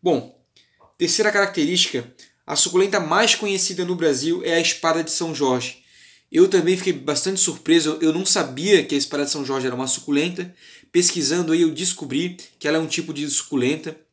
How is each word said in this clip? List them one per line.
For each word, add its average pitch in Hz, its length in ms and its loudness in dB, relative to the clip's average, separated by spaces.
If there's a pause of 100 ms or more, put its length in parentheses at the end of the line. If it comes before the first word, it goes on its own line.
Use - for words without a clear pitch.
Bom, 151 420 -2 (540)
terceira 214 340 2
característica, 175 800 0 (360)
a 151 80 -6
suculenta 190 440 2
mais 185 360 2
conhecida 190 500 -2
no 180 100 -4
Brasil 160 480 0
é 170 120 0
a 165 40 4
espada 165 440 0
de 160 80 -6
São 165 240 -4
Jorge. 127 480 -2 (480)
Eu 185 180 6
também 185 260 2
fiquei 185 180 -2
bastante 147 460 -2
surpreso, 156 600 2
eu 160 100 4
não 185 140 -2
sabia 160 580 2
que 143 120 -4
a - 20 2
espada 143 260 -2
de 139 60 -4
São 143 160 -4
Jorge 135 220 -2
era 120 80 -4
uma 131 100 -6
suculenta. 175 680 -2 (400)
Pesquisando 170 600 2
aí 170 100 4
eu 165 80 4
descobri 165 680 -4 (200)
que 151 100 -6
ela 156 100 2
é 160 40 0
um 160 60 -4
tipo 156 260 -6
de 147 160 -6
suculenta 147 680 -2 (180)